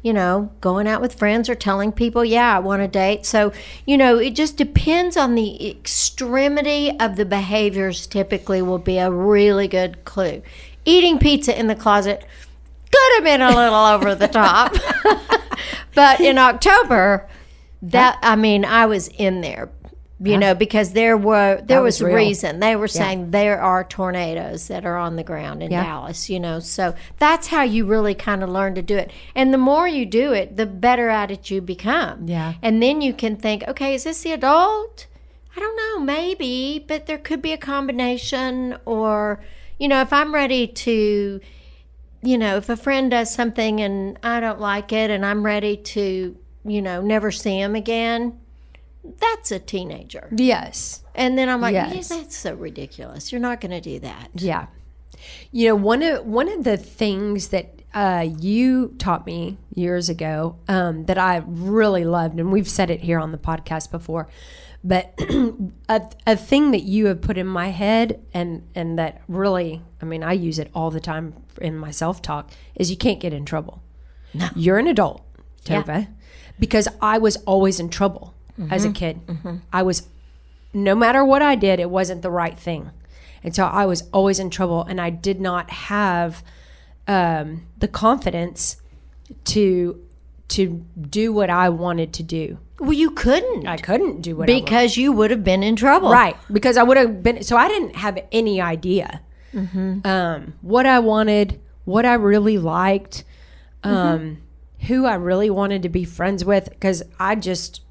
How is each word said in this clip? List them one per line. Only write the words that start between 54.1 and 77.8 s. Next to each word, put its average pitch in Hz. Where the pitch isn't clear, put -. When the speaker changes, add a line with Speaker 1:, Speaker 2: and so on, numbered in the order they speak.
Speaker 2:
Yeah. 170
You 226
know, 220
one 220
of, 285
one 240
of 359
the 214
things 208
that, 180
uh, 185
you 247
taught 175
me 170
years 180
ago, 165
um, 175
that 185
I 180
really 185
loved, 165
and 180
we've 190
said 185
it 165
here 170
on 156
the 160
podcast 160
before, 165
but 180
<clears throat> -
a, 220
a 220
thing 285
that 202
you 208
have 175
put 190
in 185
my 185
head 214
and, 170
and 165
that 160
really, 180
I -
mean, 160
I 165
use 165
it 147
all 160
the 156
time 160
in 160
my 156
self-talk, 160
is 175
you 185
can't 214
get 170
in 147
trouble. -
Speaker 1:
No. 170
Speaker 2:
You're 180
an 262
adult, 220
Speaker 1:
Yeah. 156
Speaker 2:
Tova, 180
because 214
I 214
was 214
always 190